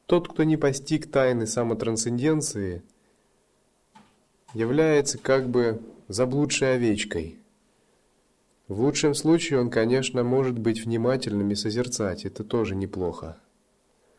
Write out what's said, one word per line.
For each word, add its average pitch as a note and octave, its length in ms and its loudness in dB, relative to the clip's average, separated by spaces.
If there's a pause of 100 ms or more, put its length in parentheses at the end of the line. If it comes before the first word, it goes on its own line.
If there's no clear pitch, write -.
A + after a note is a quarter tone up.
Тот, F3 220 2
кто - 160 0
не D#3 120 4
постиг D3+ 540 -2
тайны B2+ 360 2
самотрансценденции, A#2 1400 -2 (1700)
является C#3+ 680 2
как C3 300 2
бы A#2+ 320 2 (280)
заблудшей C3 680 2
овечкой. G2+ 640 0 (1300)
В G2+ 120 -6
лучшем C#3+ 340 2
случае D3+ 460 2
он, A#2+ 100 0
конечно, B2 540 0
может B2+ 340 0
быть A2 260 -2
внимательным A2+ 680 0
и G2+ 40 0
созерцать, G#2+ 680 -4
это G2 180 -8
тоже G#2 320 -2
неплохо. F2+ 640 -6 (840)